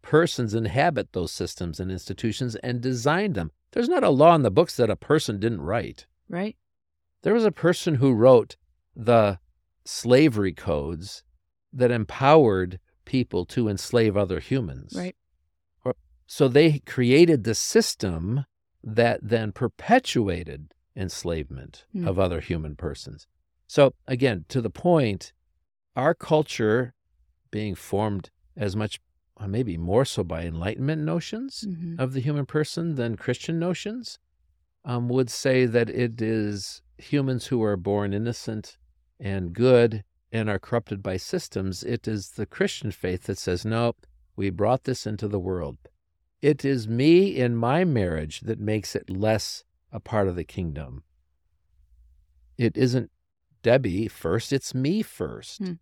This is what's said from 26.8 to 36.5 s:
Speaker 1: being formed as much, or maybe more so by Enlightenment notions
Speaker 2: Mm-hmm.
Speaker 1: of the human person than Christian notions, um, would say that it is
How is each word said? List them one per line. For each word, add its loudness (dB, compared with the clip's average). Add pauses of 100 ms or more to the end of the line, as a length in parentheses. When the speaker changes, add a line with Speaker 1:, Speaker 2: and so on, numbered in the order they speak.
Speaker 1:
being -6
formed -4 (280)
as -4
much, -4 (380)
or -10
maybe -4
more 2
so -4
by -6
Enlightenment -4
notions -6
Speaker 2:
Mm-hmm. -10
Speaker 1:
of -4
the -2
human -2
person -4
than -2
Christian -4
notions, -6 (680)
um, -4
would 0
say 2
that 2
it -2
is -4 (160)